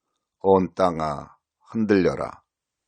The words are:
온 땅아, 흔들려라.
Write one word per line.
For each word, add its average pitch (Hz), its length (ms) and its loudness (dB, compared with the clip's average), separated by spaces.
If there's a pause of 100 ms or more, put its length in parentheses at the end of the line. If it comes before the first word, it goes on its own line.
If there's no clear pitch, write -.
(400)
온 95 340 2
땅아, 78 640 -4 (340)
흔들려라. 98 720 0 (460)